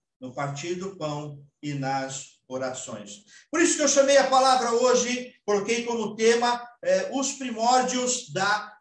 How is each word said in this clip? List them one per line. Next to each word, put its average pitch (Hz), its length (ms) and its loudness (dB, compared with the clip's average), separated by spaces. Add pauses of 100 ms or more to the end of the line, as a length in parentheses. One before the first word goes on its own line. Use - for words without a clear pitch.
(220)
no 127 120 -14
partir 143 420 -6
do 185 200 -10
pão 147 480 -10 (180)
e 147 120 -6
nas 131 640 -6 (100)
orações." 127 800 -10 (260)
Por 320 100 0
isso - 140 4
que 302 80 0
eu 269 60 4
chamei 277 260 6
a 262 140 6
palavra 262 420 4
hoje, 247 640 0 (100)
coloquei 208 380 0
como 226 320 -4
tema, 233 500 2 (160)
eh, 185 300 0
os 269 220 -4
primórdios 247 1000 0
da 202 500 -2